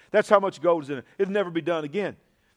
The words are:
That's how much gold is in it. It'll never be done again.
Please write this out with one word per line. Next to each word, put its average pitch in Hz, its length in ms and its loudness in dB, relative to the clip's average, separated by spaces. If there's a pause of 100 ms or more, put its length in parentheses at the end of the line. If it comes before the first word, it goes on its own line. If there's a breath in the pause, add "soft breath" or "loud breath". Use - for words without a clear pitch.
(120)
That's 208 160 2
how 208 100 6
much 196 220 -2
gold 170 240 2
is 131 60 -12
in 139 80 -6
it. 113 60 -12 (140 soft breath)
It'll 196 140 0
never 196 180 -2
be 165 120 -4
done 160 200 -2
again. 160 340 -6 (400)